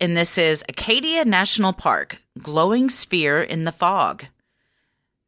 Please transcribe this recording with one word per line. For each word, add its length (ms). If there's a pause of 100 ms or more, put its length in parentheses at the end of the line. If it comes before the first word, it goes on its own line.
and 160
this 220
is 280
Acadia 600
National 480
Park, 480 (200)
glowing 460
sphere 540
in 220
the 80
fog. 520 (1040)